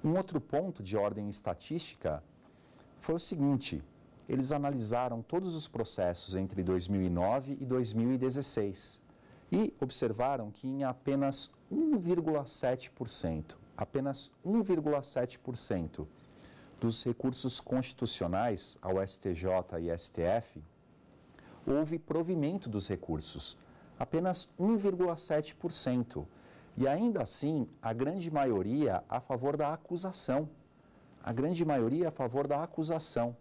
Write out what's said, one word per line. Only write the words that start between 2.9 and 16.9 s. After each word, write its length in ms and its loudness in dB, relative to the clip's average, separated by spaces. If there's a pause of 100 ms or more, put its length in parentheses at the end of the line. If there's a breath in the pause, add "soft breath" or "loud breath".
foi 160 -2
o 40 -2
seguinte: 640 0 (440)
eles 240 0
analisaram 720 0
todos 340 -2
os 120 -6
processos 680 -2
entre 280 -2
dois 240 2
mil 160 2
e 60 2
nove 500 2
e 60 -6
dois 280 0
mil 180 2
e 60 2
dezesseis 840 -2 (500 loud breath)
e 300 2
observaram 680 0
que 180 -10
em 160 -2
apenas 720 0 (160)
um 300 4
vírgula 480 2
sete 420 -2
por 200 -8
cento, 500 -4 (160)
apenas 560 -4 (140)
um 180 4
vírgula 400 2
sete 340 -2
por 200 -8
cento 500 -4 (720 loud breath)
dos 240 0